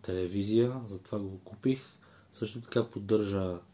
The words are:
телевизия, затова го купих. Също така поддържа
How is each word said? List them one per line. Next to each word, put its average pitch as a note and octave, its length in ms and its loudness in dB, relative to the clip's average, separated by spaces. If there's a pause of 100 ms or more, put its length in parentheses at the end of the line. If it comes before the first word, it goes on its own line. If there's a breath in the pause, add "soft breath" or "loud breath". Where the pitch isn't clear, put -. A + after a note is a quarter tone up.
телевизия, G2+ 840 2
затова G#2 340 -6
го F#2+ 200 -6
купих. - 420 -2 (500 soft breath)
Също A#2 300 -4
така - 280 0
поддържа G2 680 0 (140)